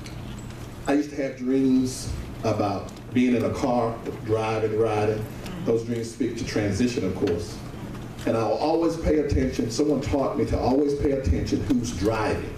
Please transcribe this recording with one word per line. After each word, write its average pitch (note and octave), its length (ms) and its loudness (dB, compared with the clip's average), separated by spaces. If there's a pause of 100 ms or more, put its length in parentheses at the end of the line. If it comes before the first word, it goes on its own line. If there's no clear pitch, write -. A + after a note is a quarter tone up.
(880)
I C#3+ 80 2
used D3 160 0
to - 60 -12
have C3+ 200 -4
dreams C3 760 2 (320)
about G#2 480 -2 (220)
being B2 240 4
in G#2+ 80 2
a F#2+ 60 0
car, A#2+ 440 0 (300)
driving, A2 540 0
riding. G#2+ 440 2 (440)
Those A#2 180 2
dreams A#2 260 -4
speak - 280 -4
to A2+ 80 -4
transition, G#2 580 0
of F#2+ 120 -2
course. - 420 -2 (680)
And - 100 2
I'll A2+ 180 0
always E3 440 2
pay D#3 220 2
attention, C3 520 2
someone D3 300 2
taught - 380 0
me A#2 80 2
to - 120 2
always C#3+ 360 4
pay D3+ 160 2
attention C3+ 540 2
who's A#2+ 340 0
driving. - 600 0